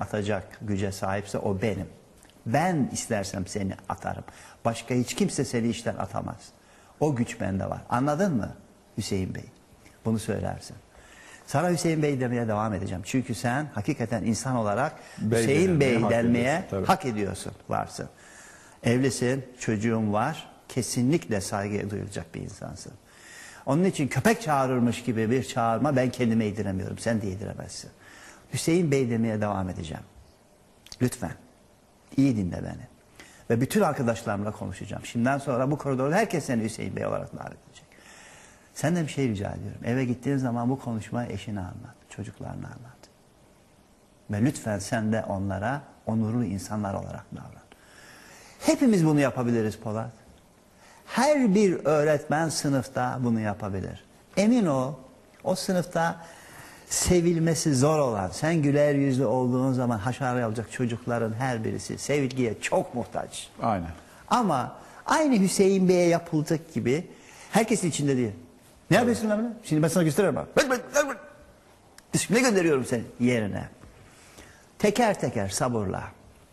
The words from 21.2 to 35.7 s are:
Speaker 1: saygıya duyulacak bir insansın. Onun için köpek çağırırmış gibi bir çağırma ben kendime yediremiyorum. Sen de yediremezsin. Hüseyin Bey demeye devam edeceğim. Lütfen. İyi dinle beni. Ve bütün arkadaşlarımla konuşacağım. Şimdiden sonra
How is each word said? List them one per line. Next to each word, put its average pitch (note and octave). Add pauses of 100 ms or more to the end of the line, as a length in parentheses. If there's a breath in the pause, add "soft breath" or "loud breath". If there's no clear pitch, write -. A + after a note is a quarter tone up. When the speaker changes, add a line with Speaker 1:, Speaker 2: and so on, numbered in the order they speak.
Speaker 1:
saygıya G2+
duyulacak G2
bir -
insansın. - (760 loud breath)
Onun D#3
için D#3
köpek G#3+
çağırırmış C3
gibi A2
bir B2+
çağırma C3
ben B2+
kendime A2+
yediremiyorum. G2
Sen A2+
de G#2+
yediremezsin. F#2+ (640 loud breath)
Hüseyin E3
Bey C3+
demeye A2+
devam G2
edeceğim. E2+ (1000)
Lütfen. A#2+ (840)
İyi C3+
dinle F#2
beni. - (600 loud breath)
Ve A#2
bütün C#3
arkadaşlarımla A#2
konuşacağım. -
Şimdiden B2+
sonra C3